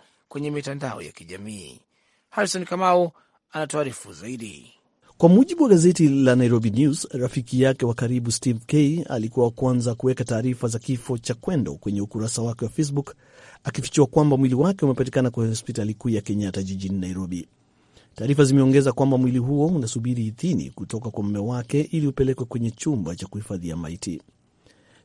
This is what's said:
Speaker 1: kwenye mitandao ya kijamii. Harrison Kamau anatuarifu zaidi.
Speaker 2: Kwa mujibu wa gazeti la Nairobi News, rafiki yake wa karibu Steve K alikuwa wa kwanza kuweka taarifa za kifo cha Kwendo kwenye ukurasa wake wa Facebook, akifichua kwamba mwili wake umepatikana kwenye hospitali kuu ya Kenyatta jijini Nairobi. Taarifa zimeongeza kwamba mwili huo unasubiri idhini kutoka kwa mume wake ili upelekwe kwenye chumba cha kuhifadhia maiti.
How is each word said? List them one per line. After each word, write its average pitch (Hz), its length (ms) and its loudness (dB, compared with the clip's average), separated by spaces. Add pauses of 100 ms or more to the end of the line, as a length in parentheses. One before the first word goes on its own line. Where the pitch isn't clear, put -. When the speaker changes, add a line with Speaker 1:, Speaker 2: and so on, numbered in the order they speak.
(300)
Speaker 1:
kwenye 147 220 -6
mitandao 139 500 -8
ya 76 100 -16
kijamii. 92 680 -16 (500)
Harrison 185 360 -4
Kamau 180 460 2 (400)
anatuarifu 147 640 -6
zaidi. 101 600 -14 (440)
Speaker 2:
Kwa 170 120 8
mujibu 320 340 6
wa 254 60 6
gazeti 170 400 6
la 135 260 6
Nairobi 117 340 4
News, 135 420 0
rafiki 123 500 -2
yake 131 240 2
wa 117 80 2
karibu 120 380 -2
Steve 113 360 0
K 151 420 2
alikuwa 120 360 0
wa 117 60 2
kwanza 123 440 0
kuweka 127 280 0
taarifa 120 440 -2
za 113 120 -4
kifo 127 380 -6
cha 120 160 -6
Kwendo 117 420 -4
kwenye 101 260 -4
ukurasa 110 400 -6
wake 117 240 -4
wa 113 60 -6
Facebook, 143 440 -4 (480)
akifichua 135 420 0
kwamba 147 320 2
mwili 127 180 2
wake 175 300 0
umepatikana 127 440 0
kwenye 113 200 -2
hospitali 113 440 -4
kuu - 160 -6
ya 107 120 0
Kenyatta 101 420 -4
jijini 95 360 -6
Nairobi. 90 480 -8 (680)
Taarifa 135 280 2
zimeongeza 135 480 4
kwamba 135 260 2
mwili 127 200 2
huo 143 300 0
unasubiri 123 580 -2
idhini 107 460 -4
kutoka 107 380 -10
kwa 104 140 -6
mume 104 160 -4
wake 123 420 -2
ili 151 260 -2
upelekwe 131 380 -2
kwenye 117 260 -4
chumba 95 440 -4
cha 92 120 -12
kuhifadhia 87 500 -8
maiti. 85 440 -10 (840)